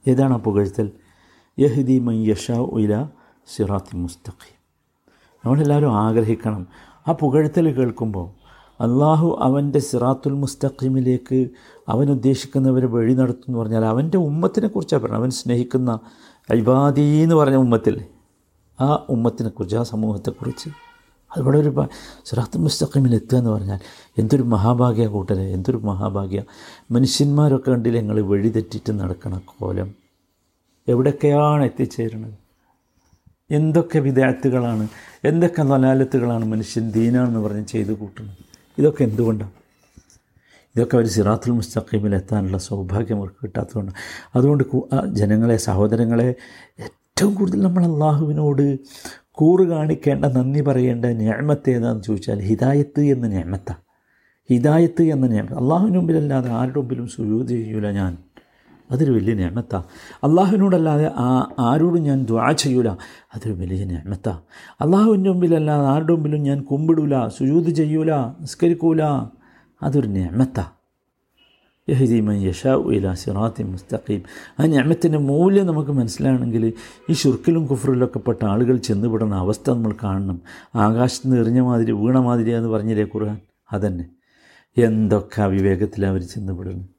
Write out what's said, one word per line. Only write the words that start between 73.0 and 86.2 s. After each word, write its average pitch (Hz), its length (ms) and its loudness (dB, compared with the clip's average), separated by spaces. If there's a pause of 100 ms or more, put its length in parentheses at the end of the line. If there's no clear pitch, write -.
സിറാത്തിൻ 101 520 -6
മുസ്തഖീം. 92 540 -6 (300)
ആ - 140 -4
നിഅമത്തിൻ്റെ 160 540 2
മൂല്യം 175 480 2
നമുക്ക് 151 260 -2
മനസ്സിലാണെങ്കിൽ 123 720 0 (400)
ഈ 165 80 -2
ശുർക്കിലും 160 540 2
കുഫറിലൊക്കെ 123 540 0
പെട്ട 113 240 -2
ആളുകൾ 117 340 2
ചെന്നുപെടുന്ന 110 580 -2
അവസ്ഥ 95 320 -2
നമ്മൾ 117 240 0
കാണണം. 98 440 -4 (400)
ആകാശത്ത് 117 500 0
നിന്ന് 127 120 2
എറിഞ്ഞ 117 220 2
മാതിരി, 117 320 0
വീണ 110 260 0
മാതിരിയാന്ന് 117 500 0
പറഞ്ഞില്ലേ 107 380 -2
ഖുർആൻ? 107 320 -6 (320)
അതന്നെ. 95 340 -4 (720)
എന്തൊക്കെ 110 640 2
അവിവേകത്തിലാണ് 98 720 0
അവർ 92 100 -2